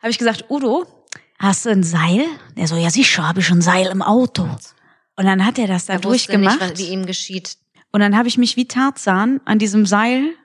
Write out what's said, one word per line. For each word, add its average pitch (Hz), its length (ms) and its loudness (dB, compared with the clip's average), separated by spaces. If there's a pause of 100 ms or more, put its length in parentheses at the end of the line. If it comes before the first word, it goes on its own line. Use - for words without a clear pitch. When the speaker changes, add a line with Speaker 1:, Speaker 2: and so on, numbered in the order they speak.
Speaker 1:
hab 226 80 -2
ich 226 80 -2
gesagt, 233 300 -2
„Udo, 277 360 -2 (540)
hast 196 280 0
du 233 40 0
ein 196 140 4
Seil?“ 170 400 0 (320)
Der 170 100 -4
so, 160 100 -2
„Ja, 170 140 0
sicher, 170 380 0
hab 170 100 -2
ich 175 120 0
ein 175 120 4
Seil 180 240 2
im 190 160 -4
Auto.“ 240 400 0 (760)
Und 190 100 -2
dann 190 200 2
hat 240 120 -2
er 233 100 -2
das 180 180 -2
da 190 80 -4
Speaker 2:
Er 185 100 -4
wusste 233 340 0
nicht, 196 120 4
Speaker 1:
durchgemacht. 190 220 0
Speaker 2:
was, 170 60 -12
wie 180 120 -8
ihm 190 160 -6
geschieht. 185 500 -10 (360)
Speaker 1:
Und 208 80 2
dann 202 160 2
hab 233 100 2
ich 240 120 -2
mich 247 180 0
wie 240 100 -2
Tarzan 254 760 0
an 214 140 2
diesem 214 280 2
Seil 240 440 0 (140)